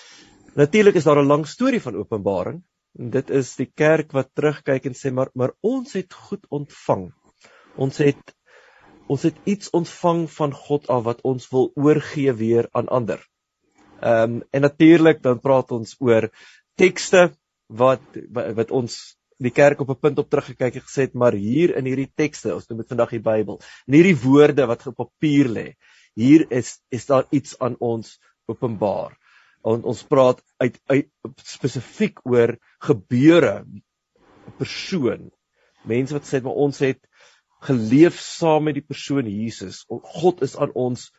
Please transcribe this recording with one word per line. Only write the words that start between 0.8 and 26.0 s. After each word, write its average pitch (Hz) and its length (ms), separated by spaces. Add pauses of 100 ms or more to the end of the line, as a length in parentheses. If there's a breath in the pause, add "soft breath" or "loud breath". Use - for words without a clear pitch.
is 165 100
daar 147 180
'n 139 40
lang 147 200
storie 247 340
van 110 160
Openbaring. 101 640 (360)
En 123 160
dit 131 160
is 135 280
die 131 120
kerk 156 460
wat 131 180
terugkyk 143 540
en 123 100
sê, 135 140
"Maar, 131 220
maar 131 260
ons 247 320
het 185 200
goed - 360
ontvang. 135 640 (640 soft breath)
Ons 135 220
het, - 360 (720 soft breath)
ons 139 160
het 165 220
iets 202 260
ontvang 170 600
van 147 220
God - 360
af 123 160
wat 117 180
ons 127 280
wil 127 240
oorgee 147 580
weer 117 400
aan 120 160
ander." 117 340 (800)
Ehm, 117 400 (100)
en 139 100
natuurlik 160 640
dan 123 180
praat 135 300
ons 117 280
oor 113 320 (440 soft breath)
tekste 180 560 (360)
wat, 123 360 (300)
wat, 113 240
wat 113 140
ons - 460 (240)
die 123 140
kerk 143 260
op 131 100
'n 135 100
punt 147 180
op 147 120
teruggekyk 131 440
en 131 140
gesê - 180
het, - 80
"Maar 123 180
hier 117 440
in 131 80
hierdie 131 300
tekste, 147 400
ons 98 140
noem 113 100
dit 113 100
vandag 117 220
die 113 200
Bybel, 107 300 (260 loud breath)
in 131 80
hierdie 170 280
woorde 143 440
wat 117 200
op 123 100
papier 143 520
lê, 101 280 (380 soft breath)